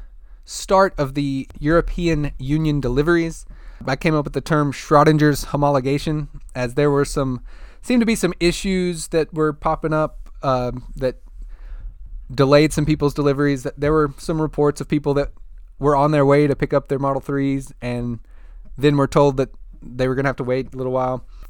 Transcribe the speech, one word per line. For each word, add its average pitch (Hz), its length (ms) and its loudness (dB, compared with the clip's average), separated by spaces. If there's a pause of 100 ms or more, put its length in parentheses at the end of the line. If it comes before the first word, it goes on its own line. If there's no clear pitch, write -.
(440)
start 190 520 2
of 135 180 -2
the 139 340 -2 (100)
European 160 800 2
Union 147 420 0
deliveries. 156 680 0 (380)
I 135 120 -2
came 156 180 0
up 151 100 0
with 147 100 -8
the 139 60 -4
term 147 320 0
Schrodinger's 151 760 4
homologation, 143 840 -2 (260)
as 127 200 -4
there 147 160 2
were 143 140 2
some, 131 380 -4 (380)
seemed 240 200 2
to 226 60 4
be 226 80 2
some 180 240 0
issues 180 680 0
that 156 260 0
were 156 180 0
popping 156 400 -2
up, 156 380 -2 (140)
um, 127 400 -2 (100)
that 127 220 -2 (1160)
delayed 143 400 6
some 147 140 0
people's 147 260 2
deliveries. 143 520 0
That 139 160 -10
there 147 120 2
were 151 260 2
some 160 220 -4
reports 147 400 0
of 139 80 -8
people 143 260 0
that 143 180 0 (460)
were 143 180 4
on 147 160 4
their 143 120 4
way 143 220 6
to 139 80 2
pick - 180 -4
up 139 140 2
their 135 140 -2
Model 139 200 0
threes 139 520 -2 (100)
and 120 380 -6 (580)
then 143 180 4
were 139 120 4
told 143 300 4
that 131 120 0 (320)
they 127 240 -4
were 131 80 0
gonna 135 140 0
have 131 80 -2
to 139 80 -6
wait 127 280 -2
a 135 40 -10
little 127 160 -4
while. 127 340 -2 (240)